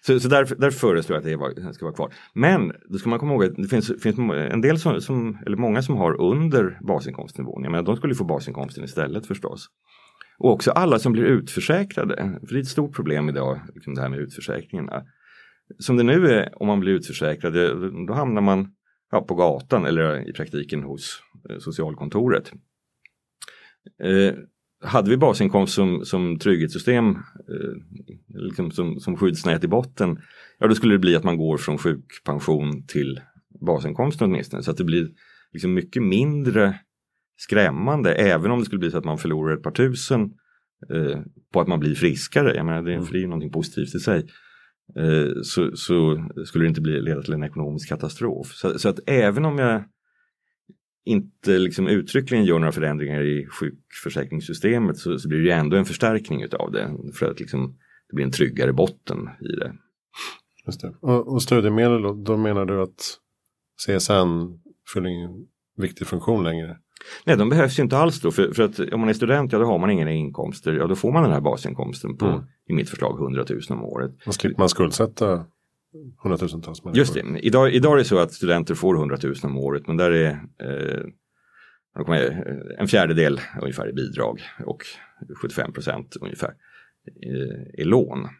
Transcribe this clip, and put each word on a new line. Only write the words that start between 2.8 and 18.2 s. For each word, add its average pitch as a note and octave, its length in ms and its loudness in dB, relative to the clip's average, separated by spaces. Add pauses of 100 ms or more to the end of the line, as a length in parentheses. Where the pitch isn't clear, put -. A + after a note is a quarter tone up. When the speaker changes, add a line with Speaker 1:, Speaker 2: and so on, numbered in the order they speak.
Speaker 1:
då F#2+ 80 -6
ska G#2 120 -4
man A#2 100 0
komma C#3+ 140 -2
ihåg A2+ 100 4
att F#2 120 0
det G2 120 -4
finns, G#2+ 340 -2
finns A2 180 0
en G2 420 0
del D#3 180 4
som, C#3 220 0
som, A#2 440 -4
eller G#2 120 0
många A#2 240 2
som C3+ 160 0
har E2 240 2
under A#2+ 640 2
basinkomstnivån. C2+ 760 -6
Jag C#2+ 80 -4
menar, E2+ 140 0
de A2 120 2
skulle C3+ 180 -2
få A2+ 80 -2
basinkomsten C#2 600 -6
istället D2 420 -4
förstås. - 440 -8 (680)
Och - 140 6
också G#2 200 2
alla D#3+ 280 4
som B2 140 2
blir A2+ 100 2
utförsäkrade. C3 1200 0
För - 60 -8
det C3 60 0
är - 20 -4
ett C3 60 -6
stort D3 280 -2
problem D2+ 340 -2
idag, C2+ 320 -2 (120)
liksom - 220 -12
det C2 60 -4
här C2+ 80 -4
med C2+ 100 -6
utförsäkringarna. - 840 -8 (760)
Som B2 180 2
det A#2+ 60 6
nu D#3 240 6
är, A2+ 340 2
om G2+ 60 0
man G#2 120 4
blir F#2+ 140 2
utförsäkrad, D#2+ 600 -2
det, E2+ 200 4 (340)
då G#2 60 -4
hamnar B2 280 0